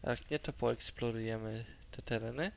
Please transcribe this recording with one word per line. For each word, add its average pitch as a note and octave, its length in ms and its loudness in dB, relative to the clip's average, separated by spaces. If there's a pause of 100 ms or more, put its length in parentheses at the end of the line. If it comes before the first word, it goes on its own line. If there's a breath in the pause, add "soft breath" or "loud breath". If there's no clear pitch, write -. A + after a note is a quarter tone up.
A - 80 2
jak - 200 0
nie, D3 80 4
to - 140 -2
poeksplorujemy A2+ 1120 0 (260)
te - 120 -8
tereny. A#2+ 540 0